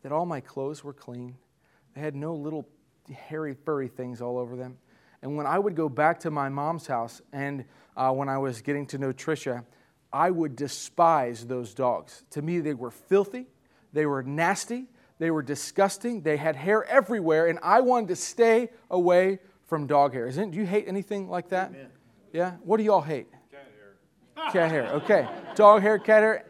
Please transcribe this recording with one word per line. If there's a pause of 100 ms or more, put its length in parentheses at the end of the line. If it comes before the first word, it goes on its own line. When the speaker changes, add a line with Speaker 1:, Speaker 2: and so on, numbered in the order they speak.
Speaker 1:
that
all
my
clothes
were
clean. (600)
They
had
no
little (460)
hairy,
furry
things
all
over
them. (440)
And
when
I
would
go
back
to
my
mom's
house, (120)
and, (320)
uh,
when
I
was
getting
to
know
Tricia, (480)
I
would
despise
those
dogs.
To
me,
they
were
filthy, (440)
they
were
nasty, (320)
they
were
disgusting,
they
had
hair
everywhere,
and
I
wanted
to
stay (200)
away (260)
from
dog
hair.
Isn't,
do
you
hate
anything
like
that?
Speaker 2:
Amen. (420)
Speaker 1:
Yeah? (120)
What
do
y'all
hate? (240)
Speaker 2:
Cat
hair.
Speaker 1:
Cat
hair,
okay. (280)
Dog
hair,
cat
hair,